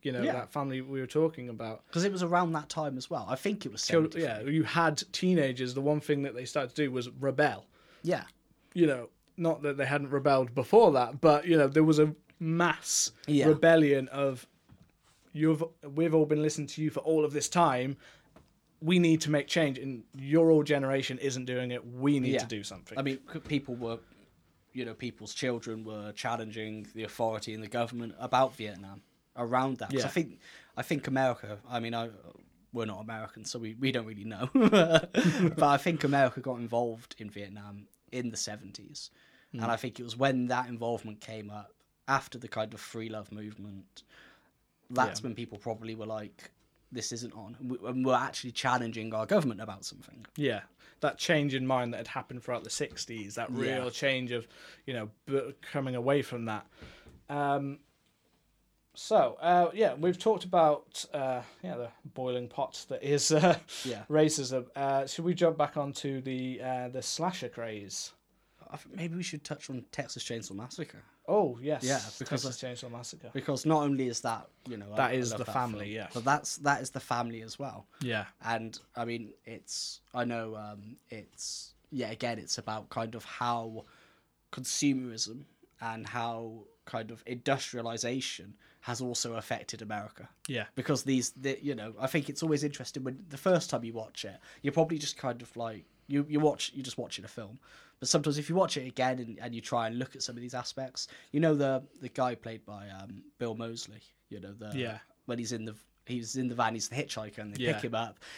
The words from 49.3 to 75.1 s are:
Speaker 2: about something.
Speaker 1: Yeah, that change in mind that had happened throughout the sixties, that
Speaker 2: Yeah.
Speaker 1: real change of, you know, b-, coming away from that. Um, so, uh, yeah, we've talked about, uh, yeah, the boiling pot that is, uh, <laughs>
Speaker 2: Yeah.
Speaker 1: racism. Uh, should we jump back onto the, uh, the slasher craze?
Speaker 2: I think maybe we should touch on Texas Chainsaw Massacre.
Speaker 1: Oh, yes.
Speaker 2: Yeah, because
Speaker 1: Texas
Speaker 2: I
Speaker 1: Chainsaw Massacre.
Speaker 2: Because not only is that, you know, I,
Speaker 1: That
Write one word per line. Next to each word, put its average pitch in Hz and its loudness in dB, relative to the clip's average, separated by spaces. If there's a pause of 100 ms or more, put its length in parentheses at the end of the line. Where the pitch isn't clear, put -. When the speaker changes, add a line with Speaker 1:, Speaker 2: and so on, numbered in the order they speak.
Speaker 2:
about 98 -12
something. - -16 (120)
Speaker 1:
Yeah, 123 0 (380)
that - 0
change 147 2
in 131 0
mind 123 0
that 107 -8
had 117 -8
happened 123 -10
throughout 120 -4
the 110 -10
sixties, 113 -6
that 117 -6
Speaker 2:
Yeah. 131 -2
Speaker 1:
real 123 -4
change 127 0
of, 120 -4 (400)
you 131 -6
know, 110 -6 (140)
b-, 135 -2
coming 131 -4
away 135 2
from 120 -6
that. 110 -6 (600)
Um, 143 0 (1120)
so, 143 4
uh, 175 6
yeah, 196 4
we've 175 0
talked 208 2
about, 165 4
uh, 131 -2 (200)
yeah, 156 -6
the 120 -6 (260)
boiling 123 -2
pot - -4
that 131 -6
is, 143 2
uh, 160 8 (140)
<laughs> - -10
Speaker 2:
Yeah. 110 -6
Speaker 1:
racism. 143 4 (100)
Uh, 135 2
should 160 -6
we 175 2
jump 165 4
back 147 2
onto 139 -4
the, 127 -6
uh, 127 -4
the 127 -8
slasher 165 -4
craze? 107 -10 (580)
Speaker 2:
I 147 -14
think - -18
maybe 170 -6
we 180 -6
should 156 -10
touch - -10
on 123 -8
Texas - -8
Chainsaw 107 -8
Massacre. 113 -12 (260)
Speaker 1:
Oh, 127 2
yes. 139 -2
Speaker 2:
Yeah, 131 2 (200)
because 123 -4
Speaker 1:
Texas 131 -6
Speaker 2:
I 127 -6
Speaker 1:
Chainsaw 123 -10
Massacre. 117 -14
Speaker 2:
Because 135 -2
not 156 6
only 135 2
is 117 -4
that, 113 -4 (200)
you 117 -8
know, 101 -12
I, 110 -6
Speaker 1:
That 127 4